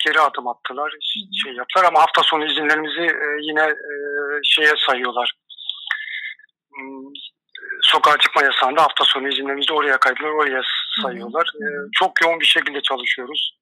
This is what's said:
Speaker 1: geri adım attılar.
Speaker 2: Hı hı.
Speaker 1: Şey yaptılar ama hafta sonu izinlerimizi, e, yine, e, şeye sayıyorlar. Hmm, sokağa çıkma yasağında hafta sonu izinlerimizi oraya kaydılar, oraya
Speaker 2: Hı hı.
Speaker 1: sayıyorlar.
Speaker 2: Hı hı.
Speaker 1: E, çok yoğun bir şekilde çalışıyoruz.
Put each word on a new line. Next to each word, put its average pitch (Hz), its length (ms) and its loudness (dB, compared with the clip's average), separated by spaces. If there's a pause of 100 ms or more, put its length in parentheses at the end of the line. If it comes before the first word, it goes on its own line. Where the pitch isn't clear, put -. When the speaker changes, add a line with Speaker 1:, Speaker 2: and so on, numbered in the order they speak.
Speaker 1:
geri 156 140 4
adım 139 280 2
attılar. 131 440 -6
Speaker 2:
Hı 147 280 -8
hı. 104 240 -10
Speaker 1:
Şey 135 100 -10
yaptılar 127 320 0
ama 165 160 6
hafta 160 220 4
sonu 156 220 2
izinlerimizi, 151 560 0
e, 156 260 0 (140)
yine, 151 200 0
e, 151 300 -2 (520)
şeye 151 300 4 (140)
sayıyorlar. 123 460 0 (1400)
Hmm, 135 400 -14 (680)
sokağa 151 360 4
çıkma - 260 4
yasağında 139 400 4
hafta 143 220 2
sonu 139 240 0
izinlerimizi 139 440 -2
oraya 147 240 2
kaydılar, 135 320 2
oraya 147 280 0
Speaker 2:
Hı 127 40 -2
hı. - 400 -4
Speaker 1:
sayıyorlar. 120 520 -4
Speaker 2:
Hı 147 120 -8
hı. 143 220 -6
Speaker 1:
E, - 60 -16
çok 147 280 2
yoğun 165 180 2
bir - 60 0
şekilde 151 360 2
çalışıyoruz. 123 800 -4